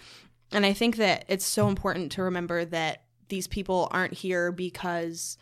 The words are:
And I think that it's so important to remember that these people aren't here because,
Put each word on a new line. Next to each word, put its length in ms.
And 140
I 80
think 240
that 300
it's 180
so 220
important 460
to 100
remember 420
that 360
these 180
people 420
aren't 240
here 380
because, 920